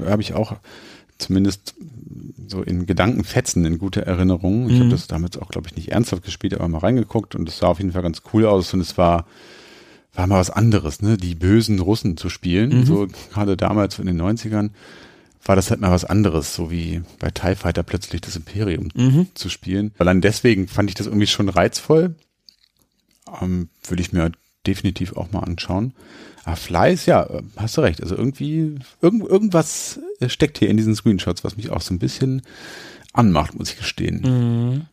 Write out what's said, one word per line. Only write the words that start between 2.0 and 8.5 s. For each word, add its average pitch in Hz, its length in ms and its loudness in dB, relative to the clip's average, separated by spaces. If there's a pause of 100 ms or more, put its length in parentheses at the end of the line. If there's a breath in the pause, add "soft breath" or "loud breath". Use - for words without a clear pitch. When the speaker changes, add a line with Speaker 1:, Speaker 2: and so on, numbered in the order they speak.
Speaker 1:
so 95 140 -8
in 90 240 -2
Gedankenfetzen 92 800 0
in 82 120 0
guter 98 260 -4
Erinnerung. 92 640 2
Ich 123 60 6
Speaker 2:
Mhm. 123 60 8
Speaker 1:
habe 120 80 6
das - 180 0
damals 85 300 -4
auch, - 120 -12
glaub 87 160 -8
ich, - 100 -16
nicht 82 160 -8
ernsthaft 98 320 0
gespielt, 92 300 -6
aber 90 140 -2
mal 82 100 -2
reingeguckt 110 580 0
und 87 140 -4
es - 80 -12
sah - 100 2
auf 87 120 2
jeden 95 120 -2
Fall 90 120 -4
ganz 85 180 -4 (120)
cool 110 120 6
aus 98 280 2